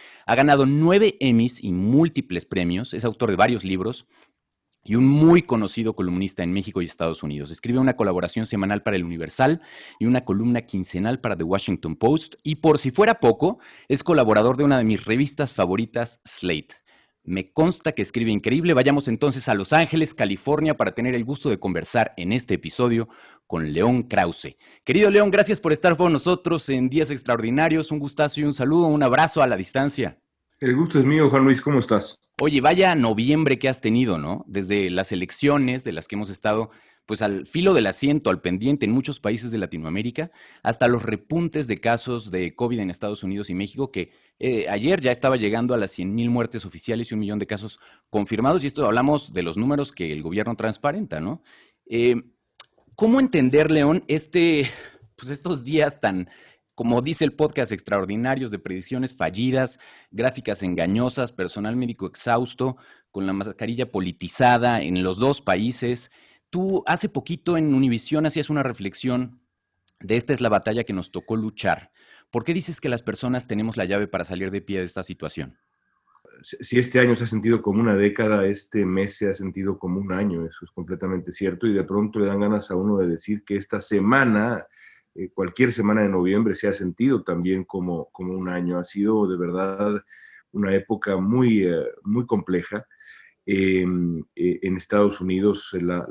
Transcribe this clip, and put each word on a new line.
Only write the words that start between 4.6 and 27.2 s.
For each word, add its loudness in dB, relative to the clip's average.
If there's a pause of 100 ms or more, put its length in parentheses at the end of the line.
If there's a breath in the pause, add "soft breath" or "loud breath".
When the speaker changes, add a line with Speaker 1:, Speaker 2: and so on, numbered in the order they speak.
Speaker 1:
y 0
un 6
muy 8
conocido -2
columnista -2
en -2
México -4
y -2
Estados -4
Unidos. -8
Escribe -4
una 2
colaboración -2
semanal -2
para -2
El -2
Universal 0 (400 loud breath)
y 0
una 2
columna 0
quincenal -4
para -4
The -6
Washington -4
Post. 0
Y -6
por 4
si -2
fuera 4
poco, 2 (300 loud breath)
es 2
colaborador 4
de 0
una 4
de 2
mis 0
revistas -2
favoritas, -2
Slate. -6 (500 soft breath)
Me -6
consta 0
que -6
escribe -2
increíble. 0
Vayamos 2
entonces -2
a 2
Los -2
Ángeles, 2
California, 0
para -2
tener -2
el -2
gusto -4
de 0
conversar 0
en -4
este 0
episodio 0 (360 loud breath)
con -4
León 2
Krause. -2 (300 soft breath)
Querido 4
León, 6
gracias 4
por 2
estar 2
con 4
nosotros 0
en 2
Días 0
Extraordinarios. 0